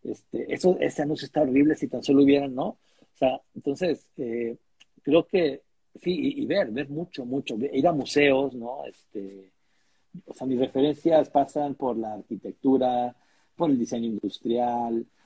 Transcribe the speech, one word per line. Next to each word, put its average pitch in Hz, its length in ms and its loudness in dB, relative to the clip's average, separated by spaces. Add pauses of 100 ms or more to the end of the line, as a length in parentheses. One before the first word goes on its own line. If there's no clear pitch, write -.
Este, - 500 -8
eso, 180 260 2
ese 160 220 -2
anuncio 147 240 -4
está 151 160 0
horrible 143 320 4
si 131 140 -6
tan 123 160 -6
solo 139 180 6
hubieran, 139 320 4
¿no? 143 120 -4
O - 500 -16
sea, 131 240 0 (140)
entonces, 143 540 -4 (100)
eh, 117 380 -4 (460)
creo 160 240 4
que 160 360 0 (320)
sí, - 180 -4
y, 143 300 -2
y - 40 -4
ver, 156 240 0
ver 139 180 -6
mucho, 135 360 -8
mucho, 127 320 -6
ve-, 127 180 -2
ir 135 120 2
a 170 60 4
museos, 139 640 2
¿no? 123 320 -10
Este, 98 640 -16 (760)
o - 80 -16
sea, 131 120 -10
mis 127 120 -2
referencias 143 720 2
pasan 143 440 0
por 123 220 -2
la 110 180 -6
arquitectura, 123 1000 0 (420)
por 170 140 0
el 131 80 2
diseño 117 280 -4
industrial, 117 1000 -4 (220)